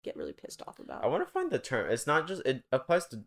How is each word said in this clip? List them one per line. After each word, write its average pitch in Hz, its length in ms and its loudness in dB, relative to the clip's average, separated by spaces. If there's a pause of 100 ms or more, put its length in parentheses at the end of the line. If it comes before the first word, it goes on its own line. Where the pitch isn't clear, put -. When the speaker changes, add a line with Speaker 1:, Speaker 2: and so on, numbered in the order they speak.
Speaker 1:
get - 100 -6
really - 180 -6
pissed - 320 -14
off - 140 -16
about. - 240 -8
Speaker 2:
I 110 40 4
wanna 185 180 2
find 359 260 -2
the - 80 2
term. 104 300 0
It's 117 180 2
not 156 200 4
just, 185 180 -6
it 131 260 2
applies 175 360 4
to 123 200 -8